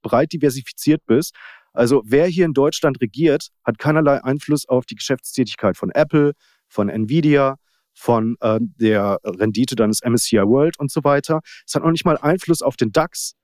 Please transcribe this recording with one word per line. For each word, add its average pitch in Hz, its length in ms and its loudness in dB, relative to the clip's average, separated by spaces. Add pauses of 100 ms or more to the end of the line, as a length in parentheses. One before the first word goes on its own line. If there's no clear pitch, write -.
breit 123 300 0
diversifiziert 147 720 -2
bist, 120 300 0 (380)
also 120 320 2
wer 139 220 2
hier 175 180 2
in 160 80 -2
Deutschland 139 480 0
regiert, 139 480 0 (140)
hat 113 140 -4
keinerlei 147 460 2
Einfluss 143 440 -4
auf 127 180 0
die - 100 -14
Geschäftstätigkeit - 800 -4
von - 160 -6
Apple, 147 420 2 (340)
von 101 220 -4
Nvidia, 135 680 2 (360)
von, 113 460 0
äh, 110 220 0
der 104 640 0
Rendite 107 500 -2
deines 107 260 0
M 117 120 -2
S 117 100 0
C - 140 0
I 101 60 4
World 135 360 2
und 143 120 -6
so 151 120 -4
weiter. 143 380 0 (260)
Es - 80 -12
hat 147 80 -2
noch 165 80 2
nicht 165 140 -4
mal 160 120 2
Einfluss 170 440 -2
auf - 160 -4
den 113 140 -2
dax, - 420 -4 (100)